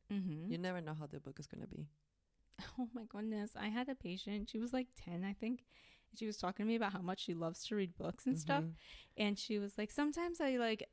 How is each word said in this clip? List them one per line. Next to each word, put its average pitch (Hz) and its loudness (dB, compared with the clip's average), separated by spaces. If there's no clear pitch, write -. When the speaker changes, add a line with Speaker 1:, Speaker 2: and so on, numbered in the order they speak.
Speaker 1:
Mm-hmm. 185 0
Speaker 2:
You 165 0
never 180 0
know 156 -4
how 151 -4
the 143 -6
book 135 -12
is 139 -8
gonna - -10
be. 156 -8
Speaker 1:
<laughs> - -10
Oh 247 0
my 233 -6
goodness. 214 -2
I - -2
had 240 0
a 269 0
patient. 202 -4
She 220 -2
was, 240 0
like, 254 2
ten, 175 -4
I 196 0
think. 233 -2
She 220 -4
was 214 -2
talking 190 2
to - 4
me 226 6
about 208 2
how 202 -2
much 185 0
she 185 0
loves 165 0
to 214 0
read 190 2
books - -2
and 254 4
stuff. 160 4
Speaker 2:
Mm-hmm. - -6
Speaker 1:
And 208 4
she 214 0
was 202 -2
like, 214 0
"Sometimes 339 2
I, 269 4
like, 226 2